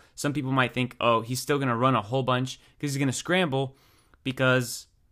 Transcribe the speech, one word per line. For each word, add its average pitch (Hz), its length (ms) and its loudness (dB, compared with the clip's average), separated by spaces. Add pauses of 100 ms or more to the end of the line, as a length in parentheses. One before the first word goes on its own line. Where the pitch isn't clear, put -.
(140)
some 147 180 -4
people 131 200 -4
might 127 220 2
think, 123 260 -2
"Oh, 113 200 4
he's 123 200 -6
still 143 180 0
gonna 131 180 0
run 127 180 2
a 110 80 2
whole 127 200 -2
bunch 127 360 -2 (200)
'cause 147 140 -4
he's 135 60 -4
gonna 139 140 0
scramble 156 640 0 (480)
because 127 640 0 (240)